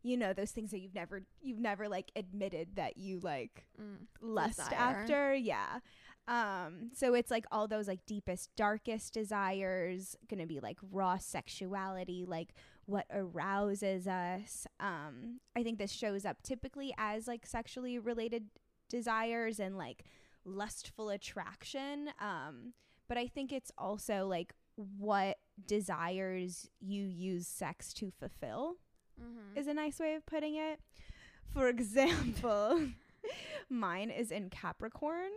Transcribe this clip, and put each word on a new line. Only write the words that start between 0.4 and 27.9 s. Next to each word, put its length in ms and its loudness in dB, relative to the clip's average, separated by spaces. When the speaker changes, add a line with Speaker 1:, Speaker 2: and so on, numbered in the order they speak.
Speaker 1:
things 220 -4
that 80 -4
you've 140 -12
never, 280 -6
you've 180 -4
never, 280 2
like, 280 -2
admitted 600 -2
that 220 0
you, 220 -4
like, 460 -4
Speaker 2:
Mm, 260 -12
Speaker 1:
lust 380 2
Speaker 2:
desire. 160 0
Speaker 1:
after. 600 4
Yeah. 440 0
Um, 680 0
so 200 6
it's, 160 4
like, 220 2
all 160 4
those, 200 0
like, 180 -4
deepest, 500 -4
darkest 580 2
desires, 1040 0
gonna 180 -4
be, 140 -4
like, 180 -6
raw 280 4
sexuality, 1080 -4
like, 280 -4
what 260 2
arouses 960 2
us. 580 -2
Um, 600 -4
I 80 2
think 160 0
this 140 0
shows 320 0
up 180 -2
typically 560 -4
as, 300 0
like, 180 -6
sexually 540 -4
related 480 -2
desires 720 2
and, 180 0
like, 260 -8
lustful 680 -6
attraction. 1080 -4
Um, 540 -4
but 120 -2
I 100 0
think 240 -4
it's 260 -4
also, 480 0
like, 280 0
what 640 2
desires 1040 0
you 240 -2
use 420 0
sex 480 -4